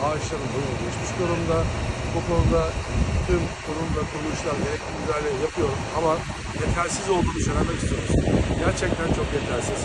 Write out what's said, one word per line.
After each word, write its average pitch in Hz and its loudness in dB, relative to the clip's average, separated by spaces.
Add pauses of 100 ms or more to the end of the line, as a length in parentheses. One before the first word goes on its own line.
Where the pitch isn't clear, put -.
ağaçların 147 -2
boyu 131 -2 (120)
geçmiş - -4 (100)
durumda. 165 2 (560)
Bu 170 0
konuda 165 6 (640)
tüm 175 4 (220)
kurum 156 -4
ve 151 0
kuruluşlar 151 -2
gerekli 147 -4
müdahale 151 -2 (160)
yapıyor 160 0 (280)
ama 160 2 (500)
yetersiz - 0
olduğunu - 2
söylemek - 0
istiyoruz. - 0 (520)
Gerçekten 175 0 (100)
çok 151 -2 (100)
yetersiz. 120 -2